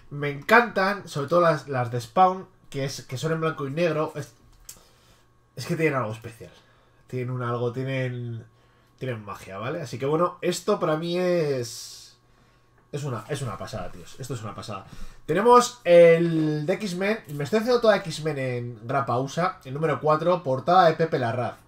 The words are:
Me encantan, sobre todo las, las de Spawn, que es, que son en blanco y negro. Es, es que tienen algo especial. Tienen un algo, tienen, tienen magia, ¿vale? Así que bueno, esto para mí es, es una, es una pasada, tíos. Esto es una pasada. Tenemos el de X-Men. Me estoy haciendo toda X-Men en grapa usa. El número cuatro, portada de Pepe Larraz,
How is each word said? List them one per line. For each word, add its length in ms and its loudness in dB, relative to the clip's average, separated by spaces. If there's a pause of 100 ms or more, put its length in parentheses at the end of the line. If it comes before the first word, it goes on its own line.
Me 220 -6
encantan, 760 0
sobre 220 -6
todo 140 4
las, 260 0
las 220 -4
de 100 -4
Spawn, 460 2 (240)
que 160 -4
es, 160 -8
que 160 -10
son 140 -2
en 80 -4
blanco 260 -4
y 60 -8
negro. 440 0
Es, 160 -10 (1200)
es 100 -12
que 100 -4
tienen 200 2
algo 180 -2
especial. 380 -16 (560)
Tienen 240 -6
un 120 -6
algo, 300 -2
tienen, 720 -4 (540)
tienen 260 -8
magia, 320 -14
¿vale? 240 -6
Así 180 -10
que 60 -6
bueno, 380 0
esto 360 0
para 180 0
mí 200 -4
es, 1000 -2 (760)
es 120 -6
una, 260 -6
es 100 -6
una 160 -6
pasada, 340 -8
tíos. 280 -16
Esto 160 -10
es 80 -8
una 120 -10
pasada. 300 -10 (400)
Tenemos 600 4
el 840 6
de 80 0
X-Men. 460 -4 (140)
Me 100 -4
estoy 160 2
haciendo 200 2
toda 160 6
X-Men 420 -4
en 480 -6
grapa 320 0
usa. 460 -2
El 80 -12
número 260 0
cuatro, 440 2
portada 460 4
de 60 4
Pepe 240 0
Larraz, 380 -2 (120)